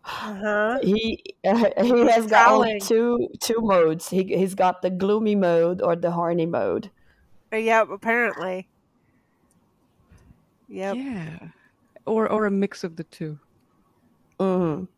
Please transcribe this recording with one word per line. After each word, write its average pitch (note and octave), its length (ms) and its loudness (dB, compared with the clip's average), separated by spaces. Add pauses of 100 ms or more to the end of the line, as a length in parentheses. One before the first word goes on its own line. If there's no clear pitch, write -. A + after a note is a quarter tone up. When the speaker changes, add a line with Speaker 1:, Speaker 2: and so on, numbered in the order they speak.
Speaker 1:
Uh-huh. G#3+ 760 -4
Speaker 2:
He, A3 400 -2 (120)
<laughs> - 120 -20
uh, A3+ 240 2 (120)
he A#3+ 60 2 (140)
Speaker 1:
He's A#3+ 80 6
Speaker 2:
has A3+ 160 4
got A3 220 6
only A3+ 240 4
Speaker 1:
growling. G#3 80 -4
Speaker 2:
two, A#3 480 0 (120)
two A3+ 200 -2
modes. F3 500 2
He, F#3+ 140 0
he's F#3 300 -2
got F#3 280 0
the F#3 80 0
gloomy G#3 460 0
mode F3 460 2
or E3+ 140 2
the E3+ 140 -2
horny E3+ 360 0
mode. A2+ 440 -2 (640)
Speaker 1:
Uh, A3+ 40 -4
yep, A3 340 2
apparently. G3 800 -4 (2000)
Yep. G3 280 -8
Speaker 3:
Yeah. F#3+ 420 -10 (680)
Or, A3 240 -2
or G#3+ 160 0
a G3 40 -2
mix G3 320 -4
of E3 140 -10
the - 80 -10
two. D3+ 340 -12 (1040)
Speaker 2:
Mm-hmm. F#3 440 -2 (140)